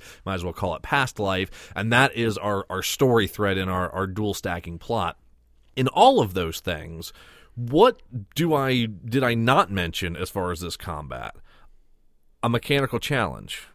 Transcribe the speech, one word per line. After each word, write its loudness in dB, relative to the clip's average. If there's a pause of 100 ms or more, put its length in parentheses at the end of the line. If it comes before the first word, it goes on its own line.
(240)
might -4
as -6
well -6
call -4
it -12
past -2
life. -4
And -2
that 4
is 0
our, -2
our -4
story 4
thread 0
in -2
our, 0
our -2
dual -2
stacking -6
plot. -4 (560)
In 2
all 8
of 0
those -2
things, -8 (440)
what 4 (360)
do 2
I, 2
did -2
I 2
not 4
mention -4
as -6
far -4
as -6
this -8
combat? -10 (1120)
A 2
mechanical 0
challenge. -4 (120)